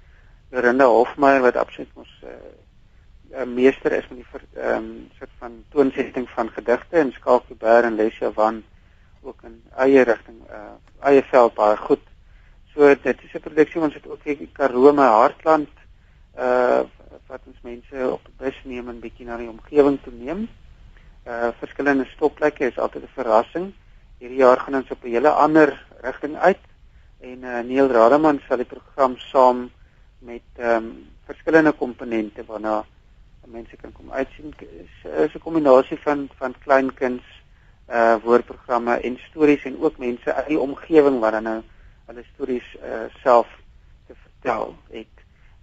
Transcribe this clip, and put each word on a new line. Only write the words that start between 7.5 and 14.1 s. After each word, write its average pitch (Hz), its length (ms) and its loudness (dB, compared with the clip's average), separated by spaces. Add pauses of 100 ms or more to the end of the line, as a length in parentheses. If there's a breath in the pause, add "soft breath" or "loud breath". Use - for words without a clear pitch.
Beer 117 300 4
en 113 100 -4
Lesia 110 380 -4
Wan 107 300 -2 (600)
ook 131 200 -18
in 117 200 -20 (140)
eie 135 260 6
rigting, 113 460 -2
eh, 110 100 -20 (420)
eie 139 220 4
veld 123 320 4
baie 107 220 2
goed. - 240 -2 (760)
So 143 280 6
dit 123 200 -4
is - 120 -18
'n 165 60 -14
produksie, 156 400 -2
ons 147 140 -2
het - 120 -20
ook - 180 -16